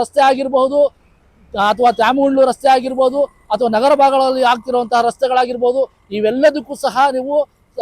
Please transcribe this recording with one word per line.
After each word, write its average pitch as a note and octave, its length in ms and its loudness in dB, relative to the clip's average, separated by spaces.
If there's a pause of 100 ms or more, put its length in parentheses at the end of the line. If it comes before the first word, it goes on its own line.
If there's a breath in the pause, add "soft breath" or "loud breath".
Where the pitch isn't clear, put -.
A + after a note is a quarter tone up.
ರಸ್ತೆ B3 200 -2
ಆಗಿರ್ಬಹುದು, C4+ 800 0 (580)
ಅಥವಾ G#3+ 320 2
ತ್ಯಾಮಗೊಂಡ್ಲು C4 560 0
ರಸ್ತೆ C4 220 -2
ಆಗಿರ್ಬೋದು, C4 560 0
ಅಥವಾ A#3 440 -6
ನಗರ A#3 260 2
ಭಾಗಗಳಲ್ಲಿ C4 480 2
ಆಗ್ತಿರುವಂತಹ B3 580 -2
ರಸ್ತೆಗಳಾಗಿರ್ಬೋದು, B3 920 -2 (200)
ಇವೆಲ್ಲದಕ್ಕೂ B3+ 640 -2
ಸಹ A#3+ 240 -6 (140)
ನೀವು, C#4 300 -4 (400)